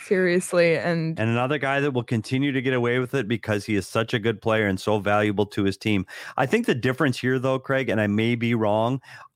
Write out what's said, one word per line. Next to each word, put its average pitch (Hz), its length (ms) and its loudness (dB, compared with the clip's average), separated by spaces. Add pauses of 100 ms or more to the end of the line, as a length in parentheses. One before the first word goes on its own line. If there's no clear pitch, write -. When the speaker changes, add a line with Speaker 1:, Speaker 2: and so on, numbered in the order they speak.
Speaker 1:
Seriously, 175 720 2
and 160 420 -2
Speaker 2:
And 110 120 2
another 127 260 0
guy 139 240 0
that 143 120 0
will 120 100 0
continue 131 500 -2
to 131 80 -2
get 127 140 0
away 120 240 0
with 127 160 -2
it 127 120 0
because 104 380 -2
he 107 100 -2
is 95 120 0
such 113 260 -2
a 123 60 0
good 104 240 -2
player 110 240 2
and 95 120 0
so 107 200 0
valuable 104 480 2
to 104 180 -4
his 98 140 0
team. 101 260 0 (320)
I 139 80 2
think 226 220 0
the 190 80 2
difference 127 440 0
here, 127 200 0
though, 131 200 0
Craig, 131 300 -2
and 110 140 2
I 107 40 2
may 110 280 2
be 117 200 0
wrong, 110 460 0 (360)